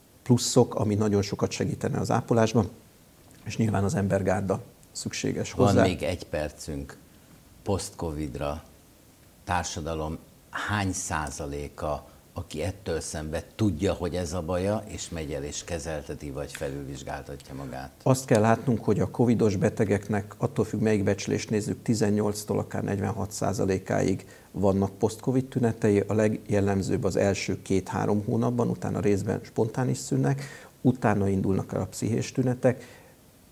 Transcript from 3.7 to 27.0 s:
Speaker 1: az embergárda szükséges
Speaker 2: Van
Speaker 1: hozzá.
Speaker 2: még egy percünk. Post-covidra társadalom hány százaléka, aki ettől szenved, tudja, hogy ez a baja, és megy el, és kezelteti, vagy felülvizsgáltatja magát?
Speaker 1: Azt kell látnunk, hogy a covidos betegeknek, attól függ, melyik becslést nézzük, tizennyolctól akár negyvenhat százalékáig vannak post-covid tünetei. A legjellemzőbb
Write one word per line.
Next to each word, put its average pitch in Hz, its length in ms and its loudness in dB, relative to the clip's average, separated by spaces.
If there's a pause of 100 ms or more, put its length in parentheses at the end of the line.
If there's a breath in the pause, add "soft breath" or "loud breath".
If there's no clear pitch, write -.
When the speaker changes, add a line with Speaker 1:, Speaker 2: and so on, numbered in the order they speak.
Speaker 1:
az 95 100 0
embergárda 98 680 0 (300)
szükséges - 600 -4
Speaker 2:
Van - 140 6
Speaker 1:
hozzá. 101 160 6
Speaker 2:
még 90 200 2
egy 87 240 -4
percünk. 76 720 -6 (640 loud breath)
Post-covidra 73 1000 -4 (800)
társadalom 80 760 -4 (320)
hány 98 420 -2
százaléka, 73 1120 -6 (280 loud breath)
aki - 280 -8
ettől 87 380 -4
szenved, 78 440 -6 (120)
tudja, 95 360 0
hogy 82 220 -4
ez 90 180 -4
a 90 100 -4
baja, 92 440 0
és - 220 -10
megy 80 240 -6
el, 69 100 -6
és 73 220 -8
kezelteti, 76 640 -6
vagy 69 220 -8
felülvizsgáltatja 71 1000 -10
magát? - 360 -10 (120)
Speaker 1:
Azt 131 220 4
kell 113 160 4
látnunk, 113 440 2
hogy 104 160 2
a 92 100 0
covidos 113 460 4
betegeknek, 101 800 0
attól 117 260 0
függ, 104 160 -4
melyik 107 240 2
becslést 101 460 -2
nézzük, 107 320 -2
tizennyolctól 104 760 0
akár 98 240 -4
negyvenhat 101 500 -2
százalékáig 95 920 0 (240 loud breath)
vannak 98 480 2
post-covid 127 460 0
tünetei. 110 640 2
A 101 80 -2
legjellemzőbb 101 880 2